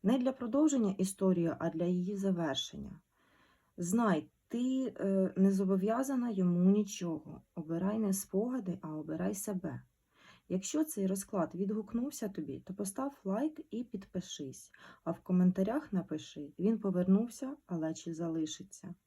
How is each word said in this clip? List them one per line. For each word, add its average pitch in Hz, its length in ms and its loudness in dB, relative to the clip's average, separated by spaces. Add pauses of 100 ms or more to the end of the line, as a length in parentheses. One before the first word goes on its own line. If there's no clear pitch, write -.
Не 233 140 4
для 254 140 2
продовження 254 640 2
історії, 185 600 2
а 165 100 0
для 160 160 0
її 180 320 0
завершення. 170 840 -2 (760)
Знай, 180 500 2 (200)
ти, 254 520 -2
е, 190 360 2
не 196 160 6
зобов'язана 220 800 2
йому 180 340 2
нічого. 190 800 2 (140)
Обирай 170 440 -2
не 202 140 2
спогади, 196 680 -2
а 156 140 -8
обирай 160 400 -4
себе. 175 460 -6 (680)
Якщо 190 340 0
цей 202 240 -2
розклад 190 480 -2
відгукнувся 214 760 -4
тобі, 147 300 -8
то - 140 -12
постав 233 500 -6
лайк 269 380 -2 (100)
і 226 120 -4
підпишись. - 880 -10 (320)
А 165 80 -4
в - 80 -6
коментарях 190 760 2
напиши: 151 640 -6
«Він 208 200 2
повернувся, 202 760 2 (100)
але 160 280 -2
чи 165 200 -8
залишиться? 165 800 -6 (120)